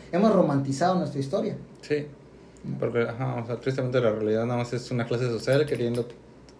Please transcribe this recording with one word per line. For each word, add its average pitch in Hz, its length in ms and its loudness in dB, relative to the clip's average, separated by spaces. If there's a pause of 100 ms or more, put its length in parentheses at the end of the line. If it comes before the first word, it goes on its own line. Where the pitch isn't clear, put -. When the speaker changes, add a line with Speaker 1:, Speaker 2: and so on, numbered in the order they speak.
(120)
Speaker 1:
hemos 202 220 4
romantizado 156 640 2
nuestra 139 240 -2
historia. 202 380 -2 (240)
Speaker 2:
Sí, 147 260 -2 (560)
Speaker 1:
¿No? 139 160 -6
Speaker 2:
porque, 120 220 0
ajá, 120 420 -2
o - 20 -10
sea, 120 140 -6
tristemente 131 400 0
la 117 120 4
realidad 110 340 2
nada 120 140 0
más 120 140 -4
es 123 180 -6
una 120 140 0
clase 123 220 0
social 127 380 2
queriendo, 120 420 -2 (520)